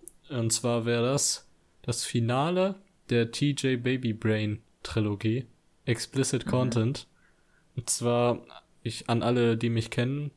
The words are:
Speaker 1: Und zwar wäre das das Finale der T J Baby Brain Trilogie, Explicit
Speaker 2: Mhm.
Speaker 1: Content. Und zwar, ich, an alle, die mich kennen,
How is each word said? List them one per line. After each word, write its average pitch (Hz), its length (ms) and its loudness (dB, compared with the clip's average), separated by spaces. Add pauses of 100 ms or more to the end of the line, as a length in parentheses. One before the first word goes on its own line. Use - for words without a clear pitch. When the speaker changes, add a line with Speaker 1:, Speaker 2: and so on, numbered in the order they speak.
(280)
Speaker 1:
Und 117 240 -2
zwar 120 340 0
wäre 117 180 2
das - 440 0 (340)
das - 220 -4
Finale 160 720 0 (320)
der 117 220 2
T 143 220 0
J 131 300 0
Baby 123 300 0
Brain 107 500 0 (200)
Trilogie, 110 640 -2 (380)
Explicit - 640 -2
Speaker 2:
Mhm. - 40 -6
Speaker 1:
Content. 127 560 0 (720)
Und - 140 -6
zwar, 120 560 0 (360)
ich, - 280 -6
an 117 120 2
alle, 120 340 4
die 117 140 0
mich 113 200 -2
kennen, 139 460 -2